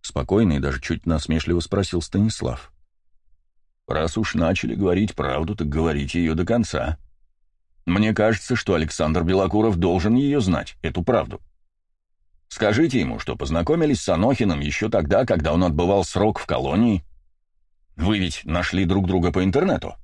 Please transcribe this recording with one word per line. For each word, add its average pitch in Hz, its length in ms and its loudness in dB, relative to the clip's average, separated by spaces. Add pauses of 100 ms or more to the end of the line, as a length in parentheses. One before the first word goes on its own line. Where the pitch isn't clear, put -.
Спокойно 90 520 0
и 69 40 0
даже 65 220 -2
чуть - 260 -6
насмешливо 80 540 0
спросил 90 420 -2
Станислав. - 680 -2 (1120)
"Раз 80 320 -2
уж - 160 -4
начали 82 400 0
говорить 95 400 0
правду, 73 400 -2
так 78 140 -4
говорите 76 500 -2
её 80 160 0
до 87 100 0
конца. 80 540 -2 (880)
Мне 104 260 2
кажется, 110 440 0
что 98 180 0
Александр 78 480 0
Белокуров 95 540 2
должен 90 380 2
её 139 260 2
знать, 92 420 -2
эту 85 200 -4
правду. 87 380 0 (1080)
Скажите 120 520 2
ему, 60 180 -4
что - 180 -6
познакомились 127 640 0
с - 80 -4
Анохиным 98 520 2
ещё 73 280 -2
тогда, 95 380 2
когда 78 260 0
он 87 120 4
отбывал 87 400 2
срок 104 340 0
в - 80 -10
колонии. 87 580 0 (920)
Вы 101 220 0
ведь 90 260 -4
нашли 87 400 -2
друг 92 220 2
друга 90 260 0
по 92 120 2
интернету?" 143 600 0